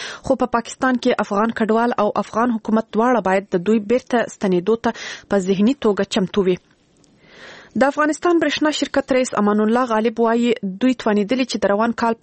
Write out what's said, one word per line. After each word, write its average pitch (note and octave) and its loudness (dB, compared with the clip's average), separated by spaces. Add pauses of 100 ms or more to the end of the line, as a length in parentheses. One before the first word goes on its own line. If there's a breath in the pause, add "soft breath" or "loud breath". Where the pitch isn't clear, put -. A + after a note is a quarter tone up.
(240 loud breath)
خو C4 0
په B3 -4
پاکستان B3+ -2
کې B3 0
افغان A3 -2
کډوال A3+ 0
او G#3 2 (160)
افغان A#3 -2
حکومت A3 -2
دواړه A#3 2
باید G3 0
د F3 -2
دوی A3+ 4 (140)
بیرته A#3+ 0 (100)
ستنېدو F#3+ 0
ته A#3 0 (400 loud breath)
په G3+ 0
ذهني G3+ 2
توګه G3+ 2 (140)
چمتو F#3+ 0
وي. F3 2 (1200 loud breath)
د - 4
افغانستان D#4 0
برېښنا D4+ 0 (100)
شرکت C#4 -2
رئیس B3+ 0 (120)
امان G#3 2
الله A#3+ 2 (100)
غالب A3 -2
وایي، A#3 2 (320)
دوی B3+ 4 (120)
توانېدلي A3 0
چې - -6
د G3 2
روان A3 0
کال A3+ 0